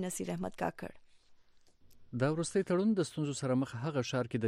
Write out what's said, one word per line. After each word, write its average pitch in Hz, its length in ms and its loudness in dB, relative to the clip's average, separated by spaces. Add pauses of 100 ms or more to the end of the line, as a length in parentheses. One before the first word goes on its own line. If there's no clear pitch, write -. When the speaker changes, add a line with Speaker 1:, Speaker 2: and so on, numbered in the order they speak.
Speaker 1:
نصیر 180 300 -4
احمد 180 280 -6
کاکړ. 175 280 -4 (1300)
Speaker 2:
دا 143 100 4
وروستی 165 380 0
تړون 196 320 4
د 147 100 2
ستونزو 147 300 -2
سره 127 240 4
مخ - 100 -8
هغه 139 320 0
ښار 123 240 0
کې 127 60 0 (100)